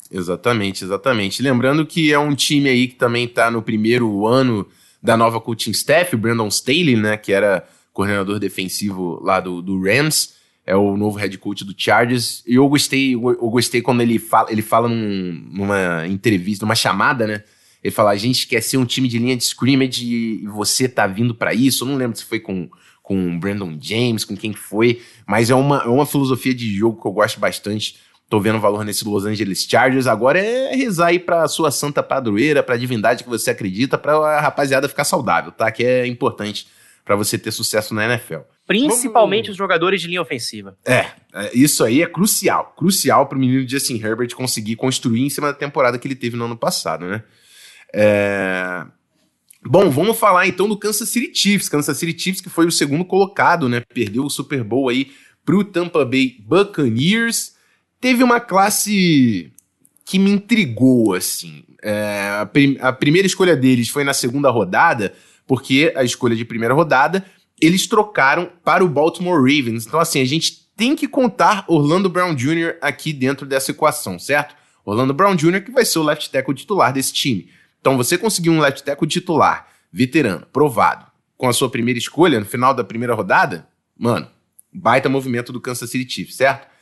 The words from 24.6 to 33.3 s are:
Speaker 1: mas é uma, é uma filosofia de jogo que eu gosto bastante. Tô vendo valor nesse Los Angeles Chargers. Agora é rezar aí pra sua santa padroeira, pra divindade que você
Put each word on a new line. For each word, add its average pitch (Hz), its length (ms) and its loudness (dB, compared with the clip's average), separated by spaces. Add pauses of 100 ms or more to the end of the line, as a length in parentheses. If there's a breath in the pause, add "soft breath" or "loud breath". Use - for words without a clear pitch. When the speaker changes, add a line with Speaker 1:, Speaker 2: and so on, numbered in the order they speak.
Speaker 1:
mas 110 240 2
é 131 40 6
uma, 139 280 2
é 117 40 -4
uma 131 200 2
filosofia 131 460 -2
de 117 220 -4
jogo 107 240 0
que - 80 -8
eu 104 40 -2
gosto 104 280 0
bastante. 104 640 -6 (240 soft breath)
Tô 110 120 0
vendo 110 200 0
valor 104 240 0
nesse 104 240 -6
Los 101 160 -2
Angeles 104 460 -4
Chargers. 127 380 2
Agora 127 320 2
é 247 360 -2
rezar 190 340 0
aí 175 100 2
pra 170 280 0
sua 156 220 0
santa 143 320 -2
padroeira, 131 640 0
pra 123 120 -2
divindade 120 480 0
que 123 60 -18
você 117 220 -2